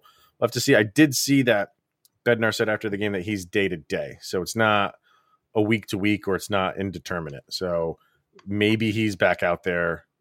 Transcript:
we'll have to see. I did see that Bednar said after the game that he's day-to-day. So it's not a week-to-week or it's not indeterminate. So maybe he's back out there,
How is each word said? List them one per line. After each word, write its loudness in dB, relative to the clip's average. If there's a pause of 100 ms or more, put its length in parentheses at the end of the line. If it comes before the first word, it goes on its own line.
(400)
we'll 0
have 0
to -4
see. 2
I 6
did 4
see 2
that 2 (520)
Bednar 2
said -2
after -2
the -4
game -2
that -4
he's -4
day-to-day. -2
So -4
it's -8
not 2 (580)
a 2
week-to-week 0
or 0
it's -6
not -2
indeterminate. -8
So -4 (480)
maybe 0
he's -2
back 2
out 0
there, -2 (160)